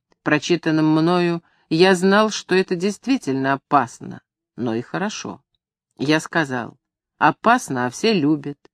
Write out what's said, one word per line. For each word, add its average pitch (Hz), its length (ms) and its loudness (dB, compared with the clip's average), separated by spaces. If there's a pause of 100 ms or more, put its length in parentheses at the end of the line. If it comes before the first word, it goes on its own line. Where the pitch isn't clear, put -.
(220)
прочитанным 156 640 0
мною, 170 560 0 (260)
я 185 260 4
знал, 196 360 4
что - 240 -4
это 185 220 2
действительно 170 760 -2
опасно, - 720 -4 (340)
но 113 180 -4
и 117 60 -2
хорошо. 165 640 -8 (560)
Я 147 200 0
сказал: 131 600 -6 (400)
«Опасно, 151 680 0
а 120 40 -6
все 220 240 0
любят, 143 420 0 (180)